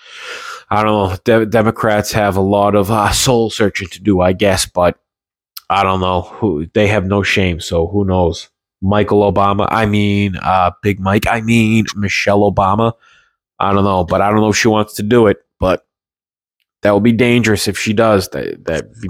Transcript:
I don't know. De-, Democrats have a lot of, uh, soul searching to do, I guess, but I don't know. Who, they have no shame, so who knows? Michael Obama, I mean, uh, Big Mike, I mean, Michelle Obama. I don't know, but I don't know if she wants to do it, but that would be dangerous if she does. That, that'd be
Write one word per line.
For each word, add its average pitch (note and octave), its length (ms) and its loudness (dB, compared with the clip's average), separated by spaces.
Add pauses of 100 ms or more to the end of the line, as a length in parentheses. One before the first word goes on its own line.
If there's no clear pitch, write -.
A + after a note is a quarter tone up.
(680)
I G#2 140 0
don't G#2+ 260 2
know. F#2+ 160 -6
De-, A2+ 200 4
Democrats G#2+ 680 0
have G2+ 240 0
a G2 40 0
lot G2+ 340 2
of, G2+ 140 2
uh, G#2 220 0
soul A#2 380 0
searching G2+ 400 -4
to - 120 -18
do, F#2+ 200 2
I F#2 100 2
guess, F#2 340 0
but F2 320 -2 (720)
I G2 140 2
don't F#2+ 160 0
know. F#2 220 0
Who, E2+ 520 -4
they G#2+ 140 2
have G2+ 180 0
no G2 180 0
shame, F2+ 360 -2
so E2 280 -2
who G2+ 180 -2
knows? F#2 440 0 (320)
Michael G2+ 500 2
Obama, G2+ 400 0
I A2 140 0
mean, G2+ 520 0
uh, F2+ 340 0 (100)
Big G2+ 180 -2
Mike, G2 260 0
I A2+ 160 -2
mean, A2+ 440 2 (100)
Michelle G2+ 560 0
Obama. G2+ 420 0 (640)
I G2 120 0
don't G2 140 0
know, F#2+ 180 0
but F#2 160 -2
I G2 100 2
don't G#2+ 120 2
know G#2+ 80 2
if G#2 80 0
she - 100 0
wants G#2+ 280 0
to A2 80 -8
do A2+ 240 4
it, G2 100 2 (200)
but F#2 300 -2 (920)
that G#2 120 4
would G#2 100 2
be A#2 100 4
dangerous A2+ 560 0
if G2 80 -6
she A2 160 -4
does. G#2 360 2
That, G1+ 360 -10
that'd E2 360 -6
be G2+ 80 -10